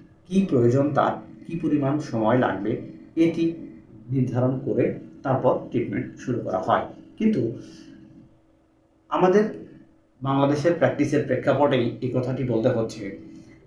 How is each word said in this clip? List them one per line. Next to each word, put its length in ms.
কী 240
প্রয়োজন 440
তার, 180
কী 160
পরিমাণ 360
সময় 400
লাগবে, 340
এটি 280
নির্ধারণ 540
করে 300
তারপর 320
ট্রিটমেন্ট 360
শুরু 240
করা 180
হয়। 280
কিন্তু 340
আমাদের 360
বাংলাদেশের 520
প্র্যাকটিসের 500
প্রেক্ষাপটেই 760
এই 140
কথাটি 300
বলতে 240
হচ্ছে, 340